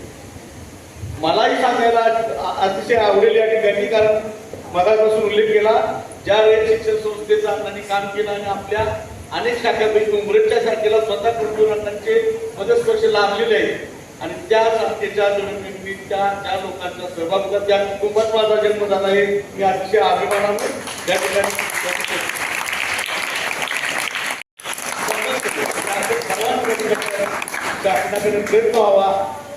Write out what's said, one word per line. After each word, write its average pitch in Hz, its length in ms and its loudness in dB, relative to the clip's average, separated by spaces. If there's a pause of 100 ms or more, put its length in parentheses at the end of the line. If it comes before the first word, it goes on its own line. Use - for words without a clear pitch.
(1200)
मलाही 226 420 2
सांगायला 233 380 4
अ-, 226 680 0
अतिशय 214 260 -2
आवडेल 214 420 6
या 220 100 6
ठिकाणी, 208 400 2
कारण 214 320 4 (540)
मगापासून 214 500 4
उल्लेख 208 300 4
केला, 214 500 4 (220)
ज्या 214 180 4
रयत 214 260 6
शिक्षण 220 280 2
संस्थेचं 214 520 0
अण्णांनी 202 320 -4
काम 202 260 -2
केलं 202 240 -4
आणि 202 140 -4
आपल्या 214 640 -4 (260)
अनेक 233 300 -2
शाखांपैकी 214 500 2
उमरेडच्या 214 520 4
शाखेला 220 360 2
स्वतः 220 300 0
कुटुंबांचे 214 1120 0 (180)
मदतस्पर्श 220 440 2
लाभलेले 208 540 2
आहेत - 220 0 (420)
आणि 127 120 -8 (180)
त्या 220 140 6 (160)
शाखेच्या 208 480 0
जडणघडणीत 196 680 -4 (120)
त्या, 196 340 0
ज्या 190 120 -4
लोकांचा 180 640 -8
सहभाग 185 240 -2
होता, 202 180 -2
त्या 202 260 2
कुटुंबात 214 520 0
माझा 214 320 4
जन्म 202 180 0
झाला 196 200 0
आहे, 196 200 4
मी 202 360 -4
अतिशय 190 360 2
अभिमानानं 202 580 2 (520)
या 190 80 2
ठिकाणी 196 340 0 (4000)
शासनाकडे 202 580 0
प्रयत्न 226 360 2
व्हावा 196 560 4 (220)